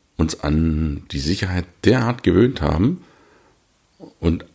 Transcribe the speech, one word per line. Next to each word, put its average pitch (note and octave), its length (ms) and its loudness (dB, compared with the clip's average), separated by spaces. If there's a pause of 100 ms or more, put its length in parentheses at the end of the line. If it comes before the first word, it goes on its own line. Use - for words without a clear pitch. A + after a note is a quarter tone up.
(180)
uns D#2+ 220 -2
an D#2 720 -2
die C#2 80 -6
Sicherheit F2+ 460 -2 (180)
derart B2 400 2
gewöhnt F#2+ 380 2
haben F2 400 0 (1160)
und E2 360 -2